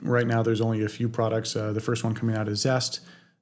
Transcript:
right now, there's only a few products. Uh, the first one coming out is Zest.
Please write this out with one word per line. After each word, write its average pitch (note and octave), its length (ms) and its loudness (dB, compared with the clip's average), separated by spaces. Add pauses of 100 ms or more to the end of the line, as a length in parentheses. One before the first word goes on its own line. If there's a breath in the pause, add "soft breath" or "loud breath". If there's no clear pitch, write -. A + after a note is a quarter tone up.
right A#2+ 240 2
now, A#2 160 2
there's A2+ 180 2
only A2+ 240 0
a G#2 40 0
few A#2+ 200 -2
products. A2+ 480 0
Uh, G#2+ 160 -2
the G#2+ 80 -2
first A#2 240 -2
one A2 100 0
coming A2+ 220 0
out G#2+ 120 -2
is G#2 120 -2
Zest. C3 400 0 (420 loud breath)